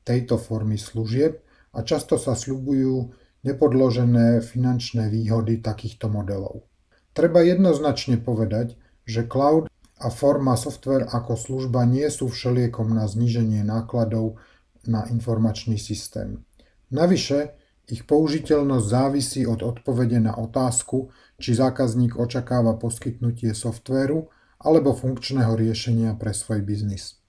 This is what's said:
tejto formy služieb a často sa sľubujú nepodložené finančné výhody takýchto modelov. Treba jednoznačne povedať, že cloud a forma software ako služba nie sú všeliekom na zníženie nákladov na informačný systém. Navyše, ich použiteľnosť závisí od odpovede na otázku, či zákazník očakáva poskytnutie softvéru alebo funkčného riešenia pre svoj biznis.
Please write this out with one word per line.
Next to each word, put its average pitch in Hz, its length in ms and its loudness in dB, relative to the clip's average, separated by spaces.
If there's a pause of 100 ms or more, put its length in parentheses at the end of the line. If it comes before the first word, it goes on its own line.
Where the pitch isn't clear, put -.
tejto 120 320 0
formy 107 400 -2
služieb 113 640 -2 (320)
a - 160 -8
často 156 320 0
sa 127 160 -2
sľubujú 131 800 -2 (320)
nepodložené 120 960 4
finančné 120 640 -2
výhody 110 560 0
takýchto 107 480 -6
modelov. 98 560 -6 (480)
Treba 170 320 6
jednoznačne 151 720 2
povedať, 113 560 -2 (320)
že 113 160 -2
cloud 147 480 2 (320)
a 120 80 -2
forma 135 480 2
software 135 480 -2
ako 117 320 -4
služba 127 480 -2
nie 139 240 2
sú 135 160 -4
všeliekom 120 640 -2
na 110 160 0
zníženie 110 560 0
nákladov 113 720 -2 (480)
na 110 240 -2
informačný 113 720 -2
systém. - 640 -10 (480)
Navyše, 147 640 0 (320)
ich - 160 -10
použiteľnosť 147 800 2
závisí 131 640 0
od 113 160 -2
odpovede 120 560 0
na 110 160 2
otázku, 127 720 -2 (320)
či 120 160 0
zákazník 123 640 0
očakáva 120 560 0
poskytnutie 117 800 -4
softvéru 135 720 -2 (360)
alebo 151 320 4
funkčného 127 640 -2
riešenia 113 560 0
pre 107 160 -6
svoj 101 320 -4
biznis. 101 640 -6